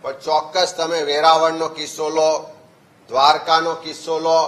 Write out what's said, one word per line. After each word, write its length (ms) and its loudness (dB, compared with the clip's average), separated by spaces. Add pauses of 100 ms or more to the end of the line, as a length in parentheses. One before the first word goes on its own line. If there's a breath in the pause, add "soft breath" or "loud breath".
પણ 100 -10
ચોક્કસ 600 -2
તમે 280 -4
વેરાવળનો 680 2
કિસ્સો 420 -8
લો, 200 2 (760)
દ્વારકાનો 680 2
કિસ્સો 440 -8
લો 300 2